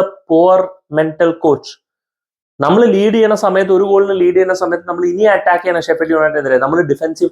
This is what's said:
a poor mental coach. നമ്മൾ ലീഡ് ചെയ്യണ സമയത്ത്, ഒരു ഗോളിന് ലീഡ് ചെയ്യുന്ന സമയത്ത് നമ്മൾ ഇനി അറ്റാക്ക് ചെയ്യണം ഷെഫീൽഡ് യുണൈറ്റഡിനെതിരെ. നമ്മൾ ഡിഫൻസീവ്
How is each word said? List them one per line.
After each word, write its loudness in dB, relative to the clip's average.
a 0
poor 4
mental 0
coach. 0
നമ്മൾ 2
ലീഡ് 2
ചെയ്യണ 2
സമയത്ത്, 0
ഒരു 2
ഗോളിന് 0
ലീഡ് 2
ചെയ്യുന്ന 2
സമയത്ത് -6
നമ്മൾ -4
ഇനി -2
അറ്റാക്ക് 2
ചെയ്യണം -2
ഷെഫീൽഡ് -2
യുണൈറ്റഡിനെതിരെ. 0
നമ്മൾ 0
ഡിഫൻസീവ് -4